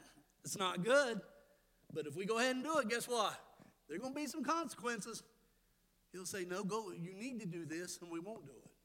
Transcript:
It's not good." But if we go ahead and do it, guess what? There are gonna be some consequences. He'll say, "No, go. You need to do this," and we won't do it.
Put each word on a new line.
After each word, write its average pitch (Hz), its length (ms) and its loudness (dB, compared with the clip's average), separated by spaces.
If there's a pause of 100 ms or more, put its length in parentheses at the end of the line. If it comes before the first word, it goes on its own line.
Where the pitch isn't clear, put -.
(440)
It's - 120 -6
not 180 280 2
good." 240 360 6 (720)
But 147 140 -4
if 139 80 -6
we 190 120 -2
go 226 120 4
ahead 254 160 6
and 254 100 -2
do 311 140 4
it, 233 100 4
guess 233 200 0
what? 214 360 2 (440)
There 147 80 -4
are 196 40 -4
gonna 262 140 -4
be 302 120 -2
some 277 180 -4
consequences. 240 800 -2 (880)
He'll 185 140 -8
say, 190 180 -4
"No, 180 180 0
go. 202 280 0
You 175 240 -6
need 226 260 -6
to 220 60 -6
do 165 180 -4
this," 165 360 -4
and 175 100 -10
we 165 100 -4
won't 196 260 -8
do 139 60 -14
it. - 180 -18 (140)